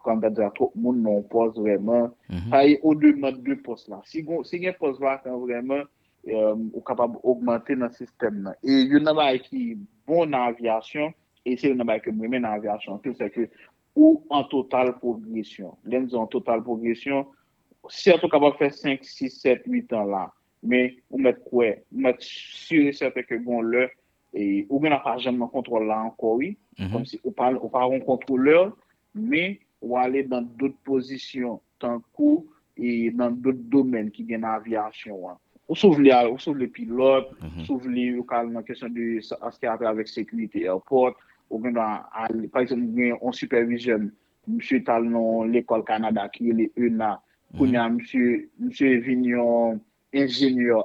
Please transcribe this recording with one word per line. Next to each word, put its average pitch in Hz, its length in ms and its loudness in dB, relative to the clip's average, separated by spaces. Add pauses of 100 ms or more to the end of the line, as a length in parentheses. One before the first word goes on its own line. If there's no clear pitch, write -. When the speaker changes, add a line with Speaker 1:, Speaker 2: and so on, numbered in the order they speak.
Speaker 1:
kòm 113 180 0
ta 110 60 4
di, 107 160 0 (140)
twòp - 180 0
moun 123 260 0
nan 104 260 2
pòs 113 280 0
vreman. 107 540 0 (180)
Speaker 2:
Mhm. 92 220 -6
Speaker 1:
Sa 139 160 6
y, 147 160 8
o 156 120 4
demann 139 480 0
de 135 220 -4
pòs 117 240 -12
la. 98 160 -16
Si 156 180 -12
gon, 151 220 -6
si 175 160 -10
gen 180 160 -4
pòs 135 240 -4
vakan 135 400 -4
vreman, 127 460 -4 (380)
euh, 107 280 0 (220)
ou 113 100 -10
kapab 117 380 -2
ogmante 120 560 0
nan 120 160 -4
sistèm 107 500 -6
nan. 92 160 -8
E 135 300 4
yon 147 160 4
nan 156 100 4
bagay 135 240 2
ki 127 220 -6 (440)
bon 160 240 2
nan 123 220 0
avyasyon, 117 600 -4 (320)
e 123 100 -2
se 143 140 2
yon 127 100 0
nan 117 80 -2
bagay 110 160 -2
ke 110 100 -6
mwen 110 200 -4
men 123 100 -2
nan 107 140 -2
avyasyon, 104 440 -6
tou 123 140 -6
se 104 140 -4
ke 117 180 -4 (480)
ou 311 240 8 (140)
an 175 160 2
total 127 500 0
pwogresyon. 110 760 -8 (140)
Lè 127 140 0
n 127 80 -4
di 123 80 -2
an 110 120 -2
total 113 320 -2
pwogresyon, 120 640 -4 (640)
sèt 170 320 4
ou 175 80 0
kapab 143 280 4
fè 139 160 2
senk, 139 320 -4
sis, - 340 -10
sèt, 123 260 2
uit 123 300 -4
an 101 140 -2
la. 95 140 -2 (380)
Men 127 280 2 (180)
ou 131 140 -8
mèt 127 240 2
kwè, 120 240 2 (240)
ou 131 120 -4
mèt 127 160 0
sir - 680 -2
e 139 40 -4
sèten 127 320 -4
ke 117 160 -4
bon 117 300 -2
lè, 127 140 2 (480)
e 101 320 -2
ou 139 160 -2
gen 151 120 2
a 131 80 0
pa 131 200 -4
janm 127 180 -2
nan 120 100 -4
kontwòl 120 380 -2
la 107 200 -2
ankò, 113 340 -2
wi. 190 100 -4 (240)
Speaker 2:
Mhm. 92 160 -6
Speaker 1:
Kòm 123 160 -4
si - 140 -14
ou 127 100 -6
pa, 127 220 0
ou 113 180 -6
pa 127 140 0
yon 131 180 -2
kontwòlè, 135 640 4 (480)
men 202 420 -2 (240)
ou 120 160 -4
ale 131 300 0
nan 120 320 -4
dòt 135 160 -2 (100)
pozisyon, 127 760 -6 (200)
tankou, 294 640 0 (340)
e 117 400 0
nan 123 240 0
dòt 127 300 -2
domèn 123 420 2
ki 113 160 -12
gen 113 140 -6
nan 110 160 -4
avyasyon, 107 720 -8
an. 87 100 -18 (260)
Ou 160 80 -4
sou 170 220 8
vle, 139 160 10 (160)
ou 127 100 -4
sou 147 160 -4
vle 127 160 -2
pilòt, 127 720 2
Speaker 2:
Mhm. 80 260 -12
Speaker 1:
sou 269 160 -2
vle 123 220 -2 (140)
ou 123 60 -6
ka 120 200 -2
nan 117 180 -8
kesyon 120 320 -12
de 117 280 -4
sa, - 180 -10
a 117 100 -8
se - 100 -18
ki 127 60 -4
a 113 100 -2
fè 113 120 -2
avèk 107 200 -4
sekirite 110 540 -6
airport, 120 540 0 (340)
ou 113 120 -6
gen 120 120 -4
nan, 110 380 -2
al, 113 380 -6
pa 123 120 0
egzanp, 120 320 -2
gen 120 220 0
yon 123 180 -4
sipèvizyon, 117 760 0 (360)
msye 113 380 -2
tal 117 200 2
nan 113 480 0
lekòl 117 320 0
Kanada 110 440 -2
ki 117 240 -2
le 110 240 2
ena. 113 420 0 (380)
Kounye 127 220 4
a 117 100 2
Speaker 2:
Mhm. 120 100 0
Speaker 1:
msye, 120 500 0 (120)
msye 127 420 2
vin 127 220 0
yon 117 560 2 (320)
enjenyè 127 720 2